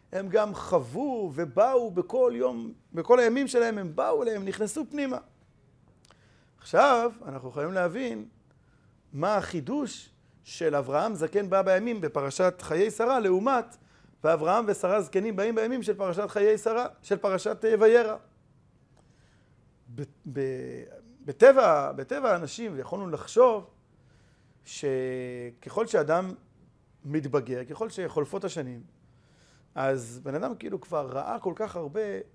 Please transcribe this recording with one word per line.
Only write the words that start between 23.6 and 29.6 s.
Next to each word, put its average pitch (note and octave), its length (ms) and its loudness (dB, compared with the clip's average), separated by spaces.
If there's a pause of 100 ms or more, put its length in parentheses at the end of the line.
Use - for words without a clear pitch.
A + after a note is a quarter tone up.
שככל B2+ 1200 -4
שאדם F3 460 2 (720)
מתבגר, C3+ 580 -2
ככל D#3 260 -8
שחולפות E3+ 540 -4
השנים, B2+ 380 -8 (960)